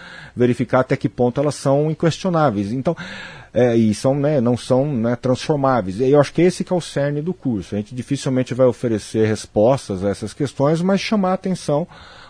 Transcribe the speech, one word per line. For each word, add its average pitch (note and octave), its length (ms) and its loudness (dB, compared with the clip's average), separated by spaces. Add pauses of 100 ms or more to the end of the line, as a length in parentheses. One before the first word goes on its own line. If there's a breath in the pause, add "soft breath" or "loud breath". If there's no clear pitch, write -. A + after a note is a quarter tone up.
(360 loud breath)
verificar B2 440 2
até C3 160 0
que - 120 -4
ponto B2 320 0
elas D3 160 -2
são C#3+ 340 0
inquestionáveis. D3+ 800 0
Então, C3+ 260 -2 (560 loud breath)
é, - 240 2
e A2+ 160 4
são, C3+ 220 0
né, D3 260 2
não A#2+ 160 2
são, C3 360 0
né, A#2 240 -2
transformáveis. B2+ 800 0
E B2+ 120 2
eu D3 100 6
acho C#3 120 0
que D#3+ 100 2
esse F3+ 200 2
que - 100 -4
é F3+ 40 0
o E3+ 40 0
cerne D3 420 -4
do F3 120 -6
curso. G#2+ 400 -4
A G2+ 40 -2
gente G#2+ 160 -8
dificilmente B2+ 600 -4
vai B2+ 120 4
oferecer A2+ 600 0
respostas G#2+ 800 0
a G2+ 60 2
essas G2+ 220 -6
questões, D#3 480 -2
mas F#3+ 200 0
chamar F#3+ 300 0
a F#3+ 40 0
atenção F3 520 -4 (440 loud breath)